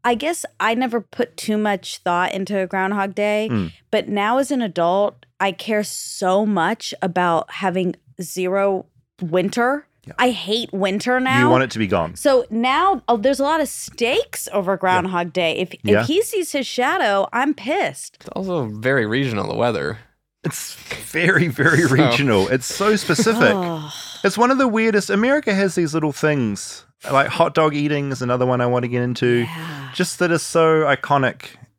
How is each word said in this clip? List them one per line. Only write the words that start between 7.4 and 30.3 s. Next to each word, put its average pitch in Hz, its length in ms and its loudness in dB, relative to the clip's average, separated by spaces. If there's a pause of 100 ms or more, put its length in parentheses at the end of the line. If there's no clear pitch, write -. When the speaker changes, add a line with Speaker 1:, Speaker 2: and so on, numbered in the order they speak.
Speaker 1:
having 185 440 -2 (260)
zero 190 640 -2 (360)
winter. 202 640 0 (200)
Speaker 2:
Yeah. - 140 -18
Speaker 1:
I 247 120 4
hate 220 420 -4
winter 202 480 0
now. 262 180 2
Speaker 2:
You 285 100 4
want 127 140 6
it 135 80 -4
to 113 80 -6
be 110 80 0
gone. 87 280 0
Speaker 1:
So 254 340 2
now, 262 580 0
oh, 240 100 4
there's 262 220 2
a 269 40 0
lot 311 180 0
of 277 80 -2
stakes - 840 -4
over 190 240 0
Groundhog 180 560 0
Day. 165 260 0
If, 180 160 -4 (100)
Speaker 2:
Yeah. 101 180 4
Speaker 1:
if 120 60 -2
he 339 140 2
sees 381 300 -4
his 277 160 -4
shadow, 247 640 0
I'm 277 220 0
pissed. 277 680 -4
Speaker 3:
It's - 100 -16
also 180 360 -4
very 110 400 0
regional, 113 420 0
the 107 80 -4
weather. 110 440 0 (440)
Speaker 2:
It's - 320 -8
very, 170 720 0
very 143 360 4
Speaker 3:
So 135 120 4
Speaker 2:
regional. 120 540 4
It's 131 160 0
so 208 320 2
specific. 202 580 2
Speaker 1:
Ugh. 165 360 -4 (340)
Speaker 2:
It's 196 120 2
one 240 140 4
of 269 60 2
the 262 100 4
weirdest. 220 420 2
America 233 460 2
has 190 200 0
these 160 180 0
little 156 180 0
things. 135 760 -2 (240)
Like 139 200 2
hot 165 240 2
dog 156 200 2
eating 147 380 -2
is 127 100 -6
another 123 240 0
one 127 140 2
I 123 60 2
want 123 180 0
to 123 60 -4
get 123 140 -2
into. 120 440 2
Speaker 1:
Yeah. 160 460 -12
Speaker 2:
Just - 260 -4
that 180 120 2